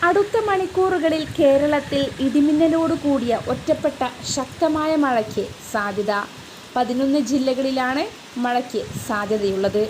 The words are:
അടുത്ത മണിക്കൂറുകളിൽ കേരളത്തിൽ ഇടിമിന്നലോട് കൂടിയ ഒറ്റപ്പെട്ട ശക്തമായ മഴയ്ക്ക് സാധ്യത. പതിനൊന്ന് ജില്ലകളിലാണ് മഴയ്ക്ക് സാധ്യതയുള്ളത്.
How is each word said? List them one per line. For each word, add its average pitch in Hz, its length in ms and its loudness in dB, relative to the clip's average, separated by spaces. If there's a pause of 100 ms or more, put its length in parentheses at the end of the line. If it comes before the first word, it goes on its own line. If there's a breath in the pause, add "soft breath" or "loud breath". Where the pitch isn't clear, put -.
അടുത്ത 403 340 2
മണിക്കൂറുകളിൽ 370 840 2 (160)
കേരളത്തിൽ 285 640 4 (180)
ഇടിമിന്നലോട് 302 760 4
കൂടിയ 254 460 0 (100)
ഒറ്റപ്പെട്ട 285 520 -2 (320)
ശക്തമായ 311 600 -2
മഴയ്ക്ക് 240 480 0 (280)
സാധ്യത. 208 420 -2 (640)
പതിനൊന്ന് 254 440 2
ജില്ലകളിലാണ് 262 840 0 (360)
മഴയ്ക്ക് 247 420 0 (180)
സാധ്യതയുള്ളത്. 202 920 0